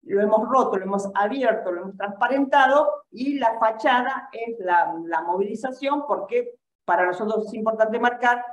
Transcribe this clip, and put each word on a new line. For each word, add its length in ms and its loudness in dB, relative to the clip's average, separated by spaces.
Lo 180 0
hemos 280 2
roto, 280 2
lo 80 -4
hemos 300 -4
abierto, 560 0
lo 120 -6
hemos 140 -12
transparentado, 1160 2
y 260 -4
la 220 0
fachada 720 0
es 260 -8
la, 340 2
la 180 -2
movilización, 840 -2
porque 500 -4
para 220 2
nosotros 400 -2
es 80 -12
importante 460 0
marcar 520 2